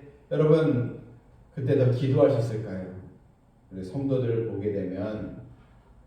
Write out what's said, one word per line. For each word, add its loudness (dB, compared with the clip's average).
여러분, 2
그때 2
더 4
기도할 4
수 0
있을까요? -6
우리 -10
성도들을 -2
보게 -4
되면 -6